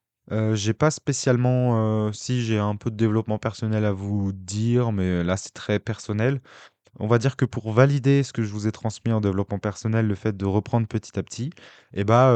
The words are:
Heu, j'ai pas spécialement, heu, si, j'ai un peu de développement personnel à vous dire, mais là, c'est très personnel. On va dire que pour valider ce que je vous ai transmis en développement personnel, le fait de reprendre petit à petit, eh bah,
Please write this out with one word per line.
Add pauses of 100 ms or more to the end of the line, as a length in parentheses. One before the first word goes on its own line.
(320)
Heu,
j'ai
pas
spécialement,
heu,
si,
j'ai
un
peu
de
développement
personnel
à
vous
dire,
mais
là,
c'est
très
personnel. (580)
On
va
dire
que
pour
valider
ce
que
je
vous
ai
transmis
en
développement
personnel,
le
fait
de
reprendre
petit
à
petit, (440)
eh
bah,